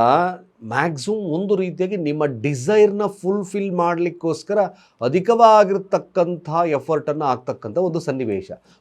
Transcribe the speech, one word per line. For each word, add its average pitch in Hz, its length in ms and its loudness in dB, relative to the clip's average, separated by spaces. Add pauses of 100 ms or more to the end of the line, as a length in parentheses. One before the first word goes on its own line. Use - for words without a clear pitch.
(640)
ಮ್ಯಾಕ್ಸಿಮಮ್ 147 560 -4
ಒಂದು 196 360 -2
ರೀತಿಯಾಗಿ 185 420 -4
ನಿಮ್ಮ 151 280 -2
ಡಿಸೈರ್ನ 147 800 2
ಫುಲ್‌ಫಿಲ್ 196 640 -4
ಮಾಡಲಿಕ್ಕೋಸ್ಕರ 175 880 -2 (420)
ಅಧಿಕವಾಗಿರ್ತಕ್ಕಂಥ 185 1500 2
ಎಫರ್ಟನ್ನು 151 760 -2
ಹಾಕ್ತಕ್ಕಂಥ 120 520 -4
ಒಂದು 170 220 0
ಸನ್ನಿವೇಶ. 113 520 -4 (300)